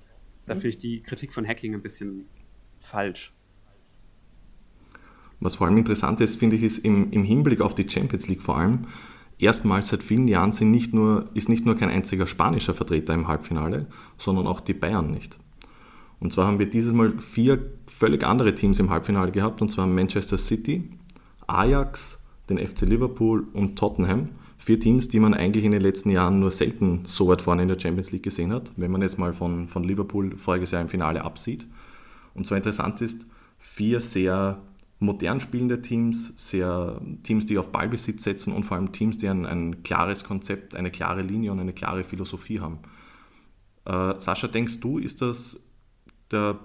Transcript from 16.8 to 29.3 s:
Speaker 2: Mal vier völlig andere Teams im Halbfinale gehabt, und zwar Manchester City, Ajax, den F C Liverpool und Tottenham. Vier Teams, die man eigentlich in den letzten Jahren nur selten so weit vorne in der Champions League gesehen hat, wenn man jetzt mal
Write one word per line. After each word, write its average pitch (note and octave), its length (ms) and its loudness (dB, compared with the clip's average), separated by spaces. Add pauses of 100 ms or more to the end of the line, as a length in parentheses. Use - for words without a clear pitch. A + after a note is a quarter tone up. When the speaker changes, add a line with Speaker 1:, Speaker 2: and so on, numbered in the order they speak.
Speaker 2:
Mal A2+ 280 4
vier B2 500 2 (160)
völlig C#2+ 380 2
andere G#2+ 320 4
Teams G2+ 240 4
im F#2+ 100 4
Halbfinale F#2 400 0
gehabt, G#2 320 0
und G#2+ 60 4
zwar F#2+ 180 0
Manchester F#2 520 2
City, C#3+ 520 -2 (560)
Ajax, C#3 720 2 (280)
den F#2+ 100 0
F - 160 -4
C - 120 2
Liverpool A2+ 680 2
und G2 260 -2
Tottenham. G#2 520 0 (260)
Vier A2+ 240 2
Teams, A#2+ 280 4
die A2 120 4
man G#2+ 140 6
eigentlich G#2 300 2
in G#2+ 60 4
den G#2 120 4
letzten G2 280 2
Jahren F#2 300 4
nur F#2+ 100 4
selten F2+ 560 0
so - 220 2
weit F2 140 6
vorne F2 200 2
in F#2 60 2
der F#2 100 0
Champions F2+ 320 -2
League - 140 -6
gesehen F2+ 280 -2
hat, B2+ 220 -6
wenn F2+ 160 -2
man F#2+ 120 0
jetzt F#2 180 -2
mal F2 120 0